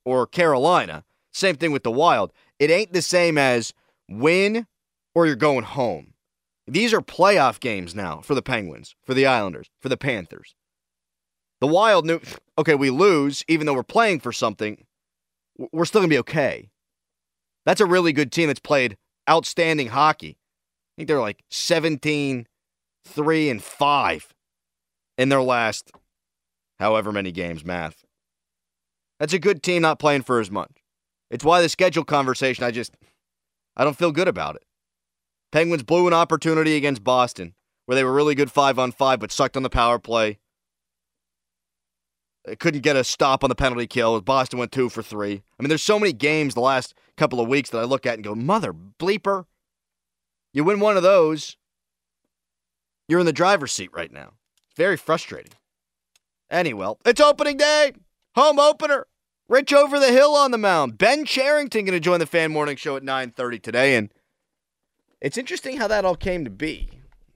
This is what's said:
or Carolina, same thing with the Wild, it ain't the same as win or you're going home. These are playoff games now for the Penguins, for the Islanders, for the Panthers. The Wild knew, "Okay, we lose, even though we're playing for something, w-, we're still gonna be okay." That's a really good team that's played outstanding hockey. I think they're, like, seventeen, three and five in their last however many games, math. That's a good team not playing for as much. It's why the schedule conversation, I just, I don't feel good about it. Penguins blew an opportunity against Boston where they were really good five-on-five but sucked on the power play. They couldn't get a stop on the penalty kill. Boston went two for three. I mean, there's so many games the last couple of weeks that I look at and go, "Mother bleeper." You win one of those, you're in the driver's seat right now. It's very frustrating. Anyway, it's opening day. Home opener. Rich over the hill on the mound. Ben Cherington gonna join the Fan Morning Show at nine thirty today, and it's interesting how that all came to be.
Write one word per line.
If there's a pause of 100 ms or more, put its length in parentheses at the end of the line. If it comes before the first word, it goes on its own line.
or
Carolina, (260)
same
thing
with
the
Wild, (260)
it
ain't
the
same
as (340)
win (480)
or
you're
going
home. (520)
These
are
playoff
games
now
for
the
Penguins,
for
the
Islanders, (100)
for
the
Panthers. (1040)
The
Wild
knew, (340)
"Okay,
we
lose,
even
though
we're
playing
for
something, (720)
w-,
we're
still
gonna
be
okay." (960)
That's
a
really
good
team
that's
played (320)
outstanding
hockey.
I
think
they're,
like,
seventeen, (560)
three
and
five (840)
in
their
last (840)
however
many
games,
math. (1120)
That's
a
good
team
not
playing
for
as
much. (480)
It's
why
the
schedule
conversation,
I
just, (800)
I
don't
feel
good
about
it. (840)
Penguins
blew
an
opportunity
against
Boston (300)
where
they
were
really
good
five-on-five
but
sucked
on
the
power
play. (2000)
They
couldn't
get
a
stop
on
the
penalty
kill.
Boston
went
two
for
three. (160)
I
mean,
there's
so
many
games
the
last (220)
couple
of
weeks
that
I
look
at
and
go,
"Mother
bleeper." (1080)
You
win
one
of
those, (1500)
you're
in
the
driver's
seat
right
now. (280)
It's
very
frustrating. (960)
Anyway, (100)
it's
opening
day. (420)
Home
opener. (420)
Rich
over
the
hill
on
the
mound.
Ben
Cherington
gonna
join
the
Fan
Morning
Show
at
nine
thirty
today,
and (1080)
it's
interesting
how
that
all
came
to
be. (480)